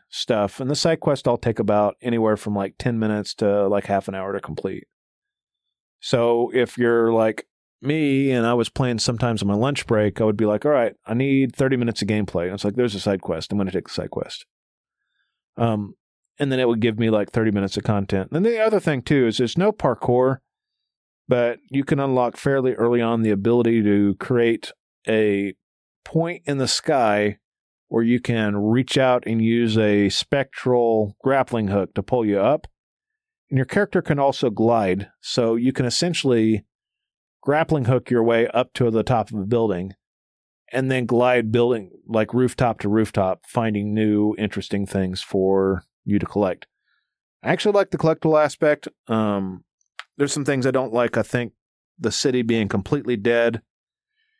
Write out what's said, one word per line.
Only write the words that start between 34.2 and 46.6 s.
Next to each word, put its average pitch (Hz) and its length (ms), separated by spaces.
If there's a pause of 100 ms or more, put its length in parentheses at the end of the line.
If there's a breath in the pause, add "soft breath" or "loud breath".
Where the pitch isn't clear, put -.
glide, 104 600 (100)
so 113 340
you 120 160
can 131 140
essentially 120 800 (760)
grappling 147 440
hook 127 240
your 120 140
way 117 260
up 127 240
to 120 180
the 110 120
top 113 280
of 107 80
a 95 60
building 101 480 (800)
and 131 180
then 127 140
glide 120 440
building, 117 420 (140)
like, 110 280
rooftop 123 460
to 101 100
rooftop, 104 580
finding 104 460
new 107 440
interesting 101 480
things 95 360
for 95 600 (200)
you 101 160
to 82 60
collect. 98 420 (760)